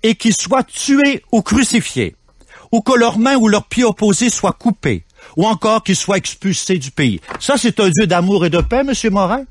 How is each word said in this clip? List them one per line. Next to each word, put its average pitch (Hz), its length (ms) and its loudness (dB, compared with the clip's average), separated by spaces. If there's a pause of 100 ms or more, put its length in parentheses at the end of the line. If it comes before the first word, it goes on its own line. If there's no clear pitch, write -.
Et 220 120 2
qui 226 180 0
soient 240 300 -2
tués 277 680 -2
ou 220 100 2
crucifiés, 208 720 -2 (560)
ou 226 120 2
que 262 140 2
leurs 233 220 2
mains 269 180 2
ou 220 120 4
leurs 202 160 2
pieds - 200 -2
opposés 214 460 0
soient 190 220 -2
coupés, 135 520 -4 (320)
ou 165 80 2
encore 220 380 0
qu'ils 190 140 0
soient 196 200 -2
expulsés - 640 -4
du 131 140 -10
pays. 120 280 -2 (200)
Ça, 277 160 0
c'est 233 240 -2
un 196 100 4
Dieu 180 160 2
d'amour 175 400 2
et 165 40 0
de 170 100 0
paix, 240 240 0
monsieur 233 260 -2
Morin ? 196 400 0